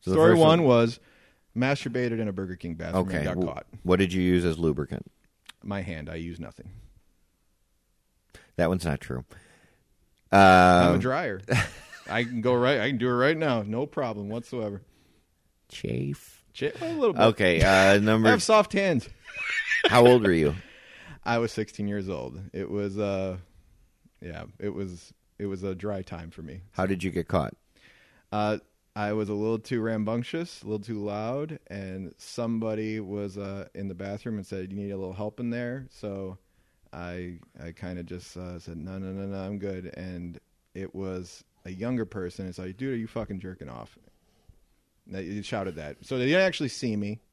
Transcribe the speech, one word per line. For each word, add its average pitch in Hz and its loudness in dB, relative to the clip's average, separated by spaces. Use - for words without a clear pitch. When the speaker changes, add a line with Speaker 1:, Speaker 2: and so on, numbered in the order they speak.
Speaker 1:
So - -6
the 95 4
Speaker 2:
Story 165 10
Speaker 1:
first 170 8
Speaker 2:
one 160 8
Speaker 1:
one 147 6
Speaker 2:
was 117 6
masturbated 123 0
in 107 -2
a 98 -4
Burger 92 -6
King 85 -8
bathroom 85 -2
Speaker 1:
Okay. 90 -2
Speaker 2:
and 76 -2
got 90 -2
Speaker 1:
W-, 87 0
Speaker 2:
caught. - -10
Speaker 1:
what 90 4
did 92 4
you 92 2
use 90 4
as 80 0
lubricant? 76 -2
Speaker 2:
My 98 -6
hand. 78 -10
I 80 -10
use 85 -10
nothing. - -14
Speaker 1:
That 85 4
one's 87 0
not 73 -2
true. 64 -8
Speaker 2:
I'm 90 10
a 87 6
Speaker 1:
Um, 92 2
Speaker 2:
dryer. 127 -2
Speaker 1:
<laughs> - -20
Speaker 2:
I 117 0
can 120 -4
go 123 2
right, 123 4
I 113 0
can 135 -2
do 123 0
it 123 2
right 135 4
now. 139 0
No 110 -2
problem 110 -6
whatsoever. 110 -8
Speaker 1:
Chafe. - -8
Speaker 2:
Cha-, 143 -4
a 330 -4
little 262 2
bit. - 4
Speaker 1:
Okay, 95 6
uh, 95 8
Speaker 2:
<laughs> 101 4
Speaker 1:
number 110 6
Speaker 2:
I - 8
have 214 4
soft 214 4
hands. 190 0
<laughs> - -2
Speaker 1:
How 120 8
old 123 10
were 98 6
you? 78 4
Speaker 2:
I 117 0
was 117 -2
sixteen 107 -6
years 101 -4
old. 67 -8
It 95 -6
was, 101 -4
uh, 95 -2
yeah, 78 -12
it 101 -6
was, 90 -10
it 101 -8
was 95 -8
a 95 -4
dry 98 -6
time 82 -12
for - -18
me. 82 -14
Speaker 1:
How 92 -2
did 92 -2
you 95 -2
get 82 -4
caught? 80 0
Speaker 2:
Uh, 107 -2
I 104 -2
was 107 -2
a 104 -4
little 110 -2
too 117 -4
rambunctious, 113 -4
a - -20
little 107 -6
too 107 -8
loud, 123 -6
and 95 -12
somebody 110 -4
was, 101 -8
uh, 98 -10
in 98 -8
the 92 -10
bathroom 101 -8
and 95 -10
said, 95 -10
"You 98 -8
need 101 -6
a 98 -8
little 95 -8
help 107 -8
in 120 -4
there?" 123 -6
So 98 -10
I, 87 -10
I 82 -12
kinda 90 -10
just, 87 -14
uh, 90 -12
said, 82 -14
"No, 92 -10
no, 95 -8
no, 98 -8
no, 98 -8
I'm 98 -8
good." 92 -8
And 87 -12
it 92 -10
was 92 -10
a 90 -12
younger 113 -4
person. 92 -8
It's 87 -12
like, 92 -12
"Dude, 131 -6
are - -4
you 113 -6
fucking 104 -8
jerking 92 -14
off?" 60 -16
They, 95 -10
they 104 -8
shouted 95 -6
that. 73 -12
So 131 -6
they 127 0
didn't 170 4
actually 160 -2
see 117 -6
me 104 -6